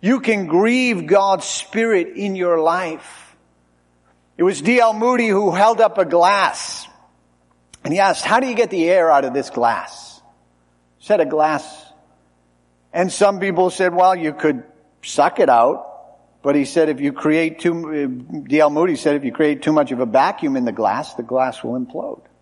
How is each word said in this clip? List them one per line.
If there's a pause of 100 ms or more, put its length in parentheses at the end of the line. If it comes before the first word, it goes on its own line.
You
can
grieve
God's
Spirit
in
your
life. (960)
It
was
D
L
Moody
who
held
up
a
glass. (1000)
And
he
asked,
"How
do
you
get
the
air
out
of
this
glass?" (760)
He
said,
"A
glass." (1040)
And
some
people
said,
"Well,
you
could (400)
suck
it
out." (520)
But
he
said,
"If
you
create
too,"
D
L
Moody
said,
"If
you
create
too
much
of
a
vacuum
in
the
glass,
the
glass
will
implode." (180)